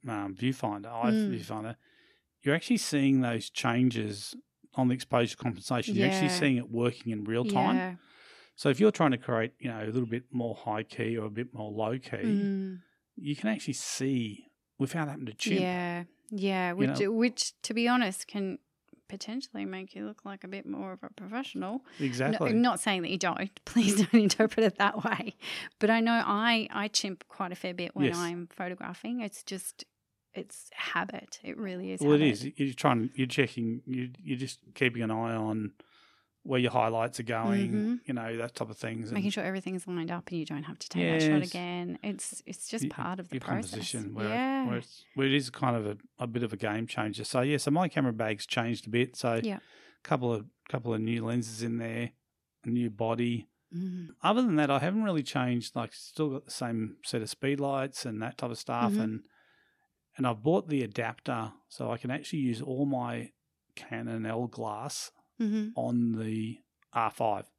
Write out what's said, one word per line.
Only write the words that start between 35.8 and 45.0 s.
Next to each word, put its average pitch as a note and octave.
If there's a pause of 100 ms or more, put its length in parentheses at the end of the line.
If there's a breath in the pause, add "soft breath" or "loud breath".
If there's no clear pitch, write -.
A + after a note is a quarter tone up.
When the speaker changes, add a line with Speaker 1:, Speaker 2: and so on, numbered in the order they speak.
Speaker 1:
where C3
your B2
highlights A2+
are -
going, A#2
Speaker 2:
Mm-hmm. G#3+ (100)
Speaker 1:
you C3
know, A#2
that A#2
type A2+
of A2
things. A2+
And A#2+
Speaker 2:
Making G3+
sure G3+
everything's F#3
lined F3
up F3
and F3
you D#3
don't D3
have -
to -
take F3
that D#3+
shot D#3
Speaker 1:
Yes. F3
Speaker 2:
again. F3
It's, -
it's -
just -
Speaker 1:
Y-, -
Speaker 2:
part F#3
of F3
the -
Speaker 1:
your B2+
Speaker 2:
process. B2
Speaker 1:
composition, A2
where, G#2+
Speaker 2:
Yeah. C4
Speaker 1:
where, A#2+
it's, - (100)